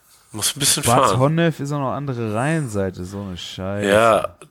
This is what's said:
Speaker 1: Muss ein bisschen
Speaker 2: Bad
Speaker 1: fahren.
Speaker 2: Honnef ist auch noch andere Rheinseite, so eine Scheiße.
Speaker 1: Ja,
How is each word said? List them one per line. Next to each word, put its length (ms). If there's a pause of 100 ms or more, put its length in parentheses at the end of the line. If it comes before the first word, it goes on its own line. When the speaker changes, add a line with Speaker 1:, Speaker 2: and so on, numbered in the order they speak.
(340)
Speaker 1:
Muss 220
ein 40
bisschen 240
Speaker 2:
Bad 160
Speaker 1:
fahren. 200
Speaker 2:
Honnef 420
ist 100
auch 80
noch 140
andere 420
Rheinseite, 680
so 160
eine 160
Scheiße. 500
Speaker 1:
Ja, 500 (140)